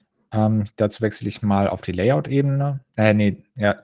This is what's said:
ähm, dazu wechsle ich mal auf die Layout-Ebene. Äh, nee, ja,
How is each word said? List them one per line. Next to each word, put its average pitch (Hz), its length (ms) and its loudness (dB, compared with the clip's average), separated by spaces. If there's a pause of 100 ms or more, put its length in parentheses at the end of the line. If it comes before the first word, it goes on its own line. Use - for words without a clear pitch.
(320)
ähm, 107 340 2 (120)
dazu 104 240 -2
wechsle 107 260 -4
ich - 140 -8
mal 101 260 2
auf - 140 -4
die - 100 -8
Layout-Ebene. 139 880 0 (160)
Äh, 107 180 4
nee, 104 300 2 (120)
ja, 104 280 -2